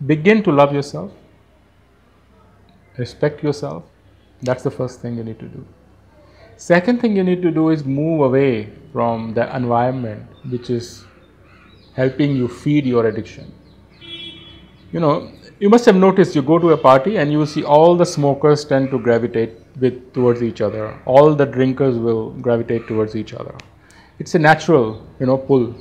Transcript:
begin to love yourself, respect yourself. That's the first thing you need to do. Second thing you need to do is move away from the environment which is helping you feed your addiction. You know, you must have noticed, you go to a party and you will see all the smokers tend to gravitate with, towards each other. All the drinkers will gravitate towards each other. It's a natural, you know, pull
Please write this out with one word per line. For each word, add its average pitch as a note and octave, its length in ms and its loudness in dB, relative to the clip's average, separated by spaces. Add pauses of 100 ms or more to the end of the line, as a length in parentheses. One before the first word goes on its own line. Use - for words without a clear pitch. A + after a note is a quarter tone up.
begin E3 340 2
to F#3+ 80 0
love C#3+ 240 4
yourself, D3 380 -8 (1900)
respect D3+ 460 -6
yourself. D3 400 -6 (580)
That's B2+ 220 -4
the C#3+ 80 -2
first - 300 -10
thing A#2+ 160 -10
you A2+ 80 -10
need A2 140 -14
to A#2 60 -16
do. - 200 -20 (920)
Second F3+ 460 0
thing G#3+ 160 0
you F#3+ 80 0
need F3+ 160 0
to F3 100 0
do D#3+ 160 0
is D#3+ 160 0
move D3 380 -2
away B2+ 480 0 (240)
from A2+ 400 -4
the A#2 200 -2
environment A#2+ 720 -4 (240)
which B2 200 -8
is A#2+ 340 -8 (920)
helping C3+ 380 0
you B2 140 -2
feed D3 380 -2
your A#2+ 220 0
addiction. - 460 -8 (1400)
You E3 80 -6
know, D#3 320 -2 (260)
you G3+ 100 2
must A#3 160 6
have G3 120 6
noticed, F#3+ 360 4
you D3 100 0
go D#3+ 160 4
to E3 120 2
a D3+ 60 4
party C3+ 400 4
and D3 120 0
you D3 80 0
will D3+ 80 0
see D3 200 -6
all E3+ 320 6
the F3 80 4
smokers D3 580 0
tend C3+ 280 -2
to C3 80 -4
gravitate A2+ 580 -2 (240)
with, B2+ 320 -4
towards A#2+ 280 0
each A2+ 200 -4
other. G#2+ 420 -6
All D3 320 6
the C#3+ 100 2
drinkers B2+ 520 0
will A2+ 320 -2
gravitate A#2 580 -4
towards A2 300 -4
each G#2+ 160 -10
other. - 200 -14 (640)
It's - 160 -8
a F3+ 60 2
natural, D3+ 640 2 (140)
you C3+ 60 -4
know, C3 120 2
pull B2 440 0